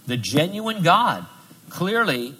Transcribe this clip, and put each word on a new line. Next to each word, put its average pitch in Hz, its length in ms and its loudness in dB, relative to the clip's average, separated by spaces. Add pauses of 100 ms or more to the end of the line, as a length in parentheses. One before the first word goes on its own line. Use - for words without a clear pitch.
the 123 100 -2
genuine 185 680 -2
God. 170 440 4 (440)
Clearly, 190 680 -2